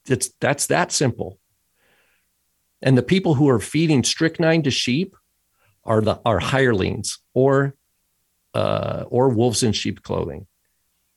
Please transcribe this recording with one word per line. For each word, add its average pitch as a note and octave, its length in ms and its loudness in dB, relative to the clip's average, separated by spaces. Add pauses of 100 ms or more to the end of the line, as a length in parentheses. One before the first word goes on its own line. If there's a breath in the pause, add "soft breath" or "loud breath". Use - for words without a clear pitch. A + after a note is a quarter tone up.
it's, - 220 -2 (100)
that's C#3 280 -2
that D#3 240 0
simple. G#2+ 480 -4 (1400)
And C3 160 4
the B2 60 2
people F#3+ 300 0
who C#3 160 4
are A#2 100 4
feeding D3+ 440 0
strychnine D#3+ 600 0
to C3+ 80 0
sheep D3+ 440 -2 (680)
are A2 180 2
the, G#2 240 0
are G#2+ 140 2
hirelings G#2 800 -2 (160)
or, C#3 400 2 (800)
uh, - 560 -2
or C3 200 2
wolves A#2 340 0
in G#2+ 100 2
sheep - 300 -6
clothing. E2+ 420 -8 (720)